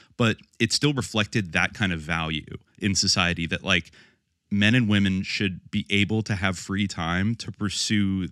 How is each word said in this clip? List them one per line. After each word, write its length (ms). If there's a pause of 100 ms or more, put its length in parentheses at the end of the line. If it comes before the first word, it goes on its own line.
(180)
but 180 (240)
it 140
still 200
reflected 600
that 200
kind 200
of 80
value 560 (200)
in 160
society 540
that, 160
like, 280 (600)
men 240
and 140
women 340
should 480
be 180
able 340
to 120
have 240
free 300
time 460
to 180
pursue 800